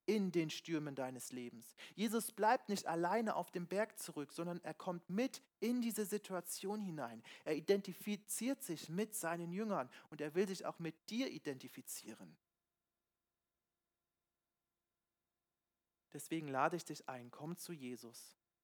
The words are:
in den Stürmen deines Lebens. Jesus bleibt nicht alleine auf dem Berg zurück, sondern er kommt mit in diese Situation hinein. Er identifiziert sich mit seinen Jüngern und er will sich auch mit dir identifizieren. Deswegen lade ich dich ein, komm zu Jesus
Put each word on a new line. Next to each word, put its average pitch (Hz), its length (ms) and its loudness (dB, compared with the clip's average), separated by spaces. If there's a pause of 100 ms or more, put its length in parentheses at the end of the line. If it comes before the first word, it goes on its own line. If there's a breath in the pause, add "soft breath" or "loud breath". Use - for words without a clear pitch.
in 196 260 4
den 160 200 4
Stürmen 151 440 -2
deines 127 380 -4
Lebens. 120 420 -10 (220 loud breath)
Jesus 220 340 2
bleibt 214 380 4
nicht 202 180 0
alleine 185 480 4
auf 175 160 0
dem 175 160 -2
Berg 208 320 0
zurück, 151 320 -6
sondern 175 320 -4
er 156 120 -6
kommt 175 340 -4
mit 233 340 0 (160)
in 247 220 2
diese 220 240 0
Situation 196 760 -2
hinein. 135 420 -4 (220 loud breath)
Er 151 120 4
identifiziert 202 1040 2
sich 160 280 -4
mit 208 240 0
seinen 170 380 0
Jüngern 190 360 0 (220 loud breath)
und 151 100 -6
er 151 140 -2
will 196 120 6
sich 190 200 -2
auch - 120 -2
mit - 320 -6
dir 247 200 2
identifizieren. - 1040 -8 (3750)
Deswegen 151 360 -2
lade 143 280 6
ich 160 80 -2
dich - 240 -8
ein, 123 220 -6
komm 160 260 -8
zu - 160 -8
Jesus 123 680 -10 (260)